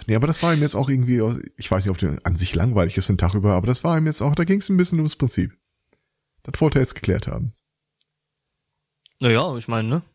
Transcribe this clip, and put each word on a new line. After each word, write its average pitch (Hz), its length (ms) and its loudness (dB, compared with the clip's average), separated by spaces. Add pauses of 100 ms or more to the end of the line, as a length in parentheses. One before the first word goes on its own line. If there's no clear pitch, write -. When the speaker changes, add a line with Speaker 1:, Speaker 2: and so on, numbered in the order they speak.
Speaker 1:
nee, 110 80 2
aber 120 120 2
das 160 140 0
war 170 120 4
ihm 151 80 2
jetzt 147 140 0
auch 135 140 0
irgendwie, 123 320 2 (360)
ich - 120 -12
weiß 95 160 -2
nicht, 101 60 0
ob 90 60 -4
der 73 280 -2
an 90 100 0
sich 87 200 -2
langweilig 98 420 0
ist 95 120 0
den 98 80 2
Tag 95 180 0
über, 101 180 2
aber 90 140 0
das 127 160 0
war 165 140 2
ihm 156 100 0
jetzt 151 140 -4
auch, 143 140 0
da 175 100 0
ging's 196 240 0
ein 190 80 2
bisschen 175 220 2
ums 151 160 -2
Prinzip. - 380 -2 (880)
Das - 160 -8
wollte 147 200 2
er - 20 4
jetzt - 140 -2
geklärt - 320 -2
haben. 117 260 -6 (1700)
Speaker 2:
Naja, 123 380 2
ich 113 100 -10
meine, 113 200 -2
ne? 156 140 0 (140)